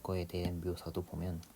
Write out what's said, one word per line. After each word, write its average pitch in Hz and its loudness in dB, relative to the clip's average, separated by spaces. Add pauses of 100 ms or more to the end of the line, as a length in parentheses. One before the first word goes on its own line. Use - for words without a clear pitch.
거에 90 2
대한 87 2
묘사도 87 0
보면 85 0 (140)